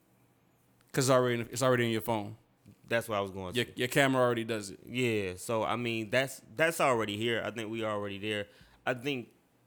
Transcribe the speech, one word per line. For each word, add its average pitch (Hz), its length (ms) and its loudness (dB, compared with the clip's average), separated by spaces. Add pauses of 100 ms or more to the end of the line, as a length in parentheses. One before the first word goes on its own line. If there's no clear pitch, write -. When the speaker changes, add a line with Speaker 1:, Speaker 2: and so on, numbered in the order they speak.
(920)
Speaker 1:
'Cause 135 140 2
it's 120 60 4
already 123 300 4
in, 113 100 -4
it's 120 100 -6
already 127 240 4
in 113 60 2
your 110 100 0
phone. 110 340 -4 (520)
Speaker 2:
That's 117 200 0
what 107 120 0
I - 20 2
was 98 80 -2
going 92 240 -8
Speaker 1:
Your, 120 120 0
Speaker 2:
to. 92 100 -10
Speaker 1:
your 120 120 0
camera 135 360 4
already 117 200 2
does 107 280 -4
it. - 120 -16
Speaker 2:
Yeah, 110 540 0
so, 113 260 -2
I 87 120 0
mean, 117 340 -4
that's, 131 320 0 (140)
that's 165 260 2
already 113 360 2
here. 110 280 0
I 107 60 -4
think 107 180 -8
we 113 160 -4
already 104 320 -4
there. 104 300 -4 (360)
I 131 120 -2
think 127 320 -6 (400)